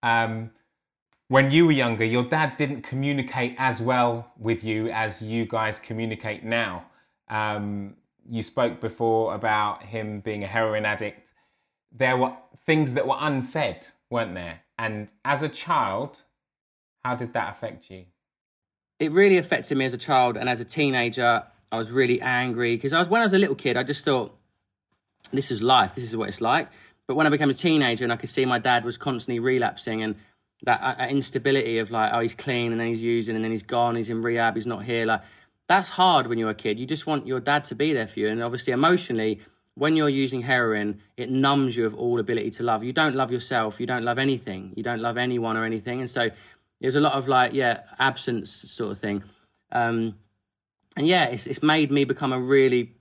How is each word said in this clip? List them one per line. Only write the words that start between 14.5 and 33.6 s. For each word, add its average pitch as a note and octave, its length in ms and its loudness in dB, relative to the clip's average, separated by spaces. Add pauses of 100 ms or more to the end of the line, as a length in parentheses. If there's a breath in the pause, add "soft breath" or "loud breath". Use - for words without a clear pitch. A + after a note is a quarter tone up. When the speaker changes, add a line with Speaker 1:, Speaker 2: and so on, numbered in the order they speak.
Speaker 1:
And G#2+ 300 -6 (160)
as C#3 180 0
a D#3 60 -2
child, C3+ 720 -2 (800)
how B2+ 140 -2
did A#2+ 160 -8
that G2+ 180 -2
affect G#2 400 -14
you? F#2 140 -18 (960)
Speaker 2:
It D#3 100 0
really F#3+ 260 8
affected E3 400 0
me C3+ 80 2
as B2+ 80 -2
a B2 60 -8
child B2 380 4
and B2 120 -4
as A#2+ 120 0
a A#2 40 -6
teenager. A#2+ 760 2 (300)
I A#2 40 -4
was A2+ 140 -4
really B2 300 4
angry B2 580 0
'cause C3+ 140 -2
I E3 60 2
was, F3 100 2
when A3 120 4
I A#3 40 4
was G3 80 2
a F#3+ 60 6
little G3+ 180 2
kid, A#2+ 200 0
I B2 60 0
just C#3+ 220 -4
thought, B2+ 340 0 (960)
"This C3+ 180 -2
is A2+ 100 -4
life, A#2+ 360 4
this B2+ 80 -8
is A2+ 120 -6
what G#2+ 120 -2
it's - 120 -8
like." B2 280 0 (400 soft breath)
But C3 80 -2
when D#3 100 4
I D3+ 40 6
became C#3+ 200 2
a C3 40 0
teenager C3+ 500 2
and A#2+ 80 0
I A#2 40 -2
could - 140 -8
see C3 140 2
my B2 160 2
dad A#2+ 240 2
was A#2+ 120 -4
constantly A#2+ 440 -4
relapsing A#2+ 640 -2
and G#2+ 120 -2 (500 soft breath)
that, A#2+ 160 2
uh, B2+ 260 -4
instability C3 720 0
of, A2 120 -4
like, A2 240 0
"Oh, A#2 60 2
he's A2+ 140 -2
clean A#2+ 360 -4
and A#2 100 -2
then A#2 60 -2
he's A2+ 160 -4
using A#2 320 -2
and A2 100 -2
then A2 60 -4
he's A2 140 -4